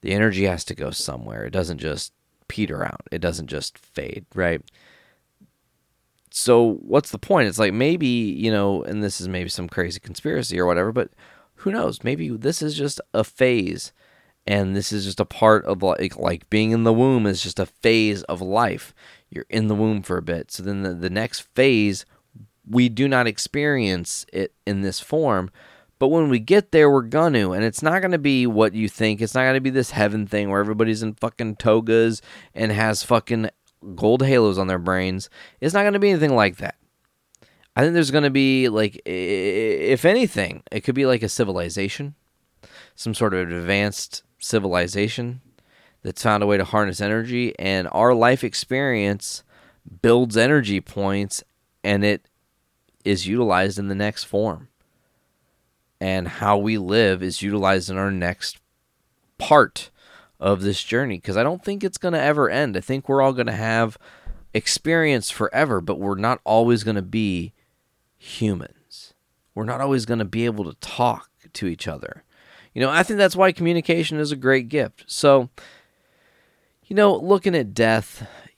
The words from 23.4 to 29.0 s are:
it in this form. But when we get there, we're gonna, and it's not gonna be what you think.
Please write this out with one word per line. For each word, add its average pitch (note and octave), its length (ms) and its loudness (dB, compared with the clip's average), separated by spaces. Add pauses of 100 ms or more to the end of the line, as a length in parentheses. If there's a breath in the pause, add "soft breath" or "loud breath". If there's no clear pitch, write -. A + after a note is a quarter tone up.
it F#2 220 -4 (140)
in G2 140 -2
this F#2+ 180 -4
form. A#2 500 0 (480 soft breath)
But C3+ 120 4
when D#3+ 200 4
we B2 80 4
get F#3+ 340 2
there, D3+ 200 8
we're C3+ 100 6
gonna, B2 480 2
and F#2+ 140 0
it's A2+ 180 -2
not F3 220 0
gonna F3+ 160 0
be C3+ 260 2
what G#2+ 300 2
you A2 120 -2
think. G#2+ 320 0